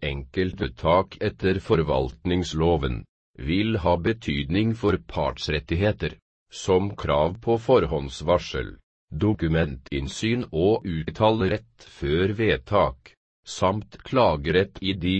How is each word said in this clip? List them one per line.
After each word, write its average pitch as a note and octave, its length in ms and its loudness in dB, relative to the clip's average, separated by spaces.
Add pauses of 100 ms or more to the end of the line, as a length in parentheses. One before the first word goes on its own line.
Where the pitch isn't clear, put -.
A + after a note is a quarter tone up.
enkeltvedtak D#2+ 1160 -2
etter F#2+ 420 -2
forvaltningsloven, D#2 1300 0 (420)
vil G2+ 400 0
ha F2 160 2
betydning F2 800 -2
for G2+ 220 2 (100)
partsrettigheter, D#2+ 1120 -2 (360)
som F#2+ 380 2
krav D#2 480 0
på A#2 160 0
forhåndsvarsel, D#2+ 1160 0 (380)
dokumentinnsyn E2 1400 -2
og G#2 340 2
uttalerett F#2+ 1040 -2
før E2+ 480 0
vedtak, F2+ 800 0 (340)
samt - 560 -4
klagerett F2+ 800 2
i F#2+ 160 -2
de F2+ 200 0